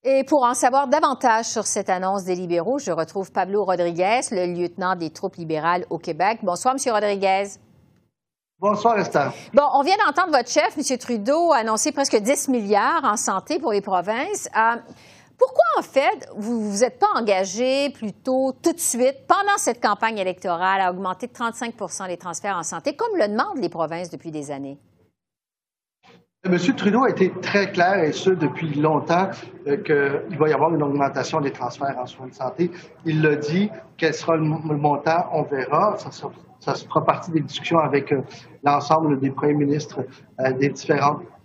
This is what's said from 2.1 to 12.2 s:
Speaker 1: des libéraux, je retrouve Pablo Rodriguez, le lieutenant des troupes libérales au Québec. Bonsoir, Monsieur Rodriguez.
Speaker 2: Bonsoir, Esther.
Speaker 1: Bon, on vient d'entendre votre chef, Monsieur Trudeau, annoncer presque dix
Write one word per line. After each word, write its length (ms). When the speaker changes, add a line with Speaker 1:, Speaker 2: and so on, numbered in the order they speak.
Speaker 1:
des 80
libéraux, 460
je 120
retrouve 400
Pablo 320
Rodriguez, 580
le 200
lieutenant 440
des 160
troupes 240
libérales 560
au 80
Québec. 420
Bonsoir, 320
Monsieur 180
Rodriguez. 580
Speaker 2:
Bonsoir, 380
Esther. 340
Speaker 1:
Bon, 220
on 80
vient 200
d'entendre 320
votre 140
chef, 260
Monsieur 220
Trudeau, 560
annoncer 380
presque 260
dix 320